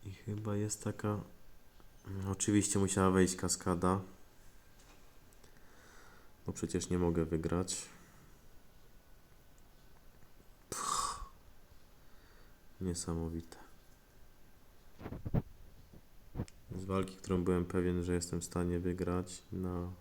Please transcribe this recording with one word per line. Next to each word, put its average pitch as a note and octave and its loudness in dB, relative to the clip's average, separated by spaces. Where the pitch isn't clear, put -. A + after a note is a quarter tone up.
I G2+ -10
chyba G#2 -4
jest G#2 -2
taka... G#2 0
Oczywiście G#2 4
musiała F#2+ 6
wejść F#2 8
kaskada. F#2 2
Bo G2 -4
przecież F2 -2
nie F2+ 4
mogę E2+ 4
wygrać. E2 0
Pff. - -2
Niesamowite. E2 -2
Z F#2 -8
walki, F#2+ 0
którą F#2 2
byłem F2+ 4
pewien, F2+ 2
że F2 2
jestem F2 0
w - -8
stanie F2 0
wygrać F2+ -2
na F2+ -2